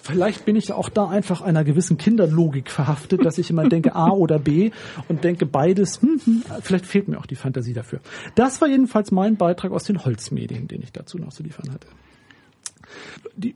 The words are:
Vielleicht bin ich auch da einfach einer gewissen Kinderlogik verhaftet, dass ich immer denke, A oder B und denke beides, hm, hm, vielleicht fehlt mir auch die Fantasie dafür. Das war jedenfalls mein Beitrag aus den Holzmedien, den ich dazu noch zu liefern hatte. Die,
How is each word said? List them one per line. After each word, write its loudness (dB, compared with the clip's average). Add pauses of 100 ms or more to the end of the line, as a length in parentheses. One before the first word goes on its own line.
Vielleicht -2
bin 2
ich 0
auch -4
da 0
einfach -2
einer 2
gewissen 2
Kinderlogik 2
verhaftet, 0
dass 0
ich -2
immer 2
denke, 2
A 4
oder 4
B 2 (380)
und -2
denke 2
beides, 2
hm, 4
hm, 2 (180)
vielleicht -2
fehlt 0
mir -4
auch -14
die -10
Fantasie -4
dafür. -8 (340)
Das 4
war 4
jedenfalls 2
mein 2
Beitrag 0
aus -6
den -2
Holzmedien, -6
den -10
ich -16
dazu -16
noch -10
zu -16
liefern -12
hatte. -16 (1500)
Die, -8